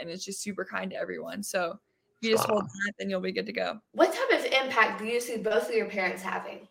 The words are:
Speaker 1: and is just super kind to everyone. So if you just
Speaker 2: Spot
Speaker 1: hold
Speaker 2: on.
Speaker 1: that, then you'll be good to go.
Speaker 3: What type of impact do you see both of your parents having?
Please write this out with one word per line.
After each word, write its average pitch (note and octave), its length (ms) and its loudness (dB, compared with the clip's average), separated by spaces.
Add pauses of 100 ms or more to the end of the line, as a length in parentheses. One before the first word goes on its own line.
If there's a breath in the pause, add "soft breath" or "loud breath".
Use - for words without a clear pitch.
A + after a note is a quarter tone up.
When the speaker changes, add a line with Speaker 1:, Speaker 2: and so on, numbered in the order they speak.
Speaker 1:
and E3+ 100 -8
is F3+ 140 -8
just G3 180 -8
super F#3+ 220 -4
kind F#3+ 280 -4
to - 40 -8
everyone. E3+ 460 -6
So F3+ 300 -2 (480)
if A3+ 80 -2
you - 40 2
just - 120 4
Speaker 2:
Spot - 100 2
Speaker 1:
hold G3+ 80 4
Speaker 2:
on. G3+ 60 -6 (180)
Speaker 1:
that, G3+ 120 -4
then G3 120 -4
you'll F#3+ 100 0
be F#3 120 -2
good F#3+ 140 -2
to G#3+ 60 -6
go. F#3 280 -2 (120)
Speaker 3:
What E4 220 6
type A#4+ 260 4
of B3 60 0
impact A3+ 540 4
do G#3+ 60 -4
you A#3+ 140 0
see A#3+ 180 -4
both G#3 300 2
of D#3+ 60 -2
your G#3+ 160 2
parents F#3+ 320 -2
having? - 480 -6